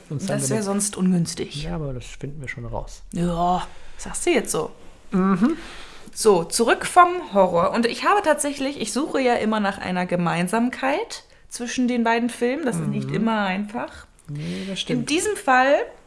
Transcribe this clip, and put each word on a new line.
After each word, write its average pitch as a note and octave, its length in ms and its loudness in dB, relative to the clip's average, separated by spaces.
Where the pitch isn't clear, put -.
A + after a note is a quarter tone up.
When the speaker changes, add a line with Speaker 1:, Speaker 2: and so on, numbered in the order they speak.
Speaker 1:
Sonst D#3+ 200 -4
haben - 100 0
Speaker 2:
Das C#3 40 -2
Speaker 1:
wir C3+ 60 -2
Speaker 2:
wär A3 80 2
Speaker 1:
eine G#3 80 -2
Speaker 2:
sonst G3+ 320 -2
ungünstig. F3 680 0
Speaker 1:
Ja, E3+ 120 -6
aber D3 180 -6
das B2 120 -8
finden C#3+ 360 -10
wir A#2+ 80 -10
schon A#2 160 -10
raus. - 360 -8
Speaker 2:
Ja, F3 520 0
sagst - 280 -6
du F4 60 4
jetzt B3+ 200 2
so. D#3+ 200 -2
Speaker 1:
Mhm. G3 440 4
Speaker 2:
So, F#3+ 300 4
zurück B3+ 420 2
vom F4+ 480 4
Horror. F3+ 380 4
Und A#3 140 2
ich - 180 -4
habe G4 200 4
tatsächlich, C#4+ 580 0
ich G#3+ 100 -4
suche C#4+ 300 0
ja A#3+ 140 4
immer G#3+ 260 0
nach G3+ 160 0
einer F3+ 280 -2
Gemeinsamkeit A3+ 1160 0
zwischen A#3+ 400 -2
den A#3+ 160 2
beiden A#3 260 2
Filmen. C4+ 360 -2
Das A3+ 100 0
ist D#3+ 120 -2
nicht C#3 220 -2
Speaker 1:
Mhm. D3 60 -4
Speaker 2:
immer A3 300 0
einfach. G#3 600 -6
Speaker 1:
Nee, E3 400 -8
das G3 40 -8
Speaker 2:
In F3+ 60 -6
Speaker 1:
stimmt. B3 320 -2
Speaker 2:
diesem F#4+ 280 0
Fall C4 380 4